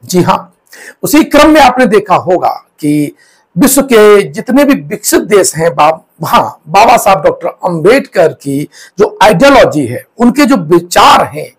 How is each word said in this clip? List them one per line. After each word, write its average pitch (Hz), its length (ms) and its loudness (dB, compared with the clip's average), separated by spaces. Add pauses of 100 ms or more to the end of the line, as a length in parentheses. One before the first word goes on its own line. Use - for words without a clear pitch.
जी 180 180 -2
हाँ, 190 320 -4 (480)
उसी 294 220 0
क्रम 302 260 2
में 311 100 4
आपने 254 260 2
देखा 196 280 0
होगा 139 500 -2 (160)
कि 147 360 -4 (420)
विश्व 269 240 0
के 214 400 4
जितने 220 420 -2
भी 269 100 0
विकसित 180 460 -6
देश 196 360 -2
हैं 165 180 -2
बा-, 156 240 0 (220)
वहां 180 220 -2 (260)
बाबा 220 280 2
साहब 196 260 0
डॉक्टर 170 260 -2
अंबेडकर 180 800 -2
की 139 400 -8 (300)
जो - 240 -2
आइडियोलॉजी 196 640 2
है, 123 200 -10 (120)
उनके 240 260 0
जो 254 120 0
विचार 180 680 0
हैं 143 340 -14